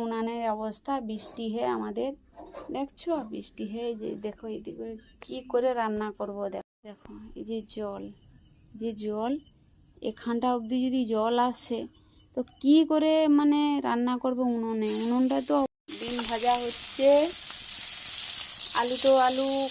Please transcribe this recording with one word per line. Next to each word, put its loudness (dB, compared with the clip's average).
উনানের -2
অবস্থা। -6
বৃষ্টি -8
হয়ে -2
আমাদের, -4
দেখছো -6
বৃষ্টি -10
হয়ে, -6
যে -6
দেখো -10
এইদিকে -10
কি -10
করে 2
রান্না -2
করবো। -6
দেখো, -12
দেখো -20
এই -10
যে -4
জল, -6
যে -4
জল, -2
এখানটা -2
অবধি -2
যদি 2
জল 2
আসে, -6
তো 0
কি 8
করে, 4
মানে, 6
রান্না 0
করবো 0
উনুনে? -2
উনুনটা 2
তো। 4
ডিম -4
ভাজা 4
হচ্ছে, 2
আলু 2
তো 8
আলু, 2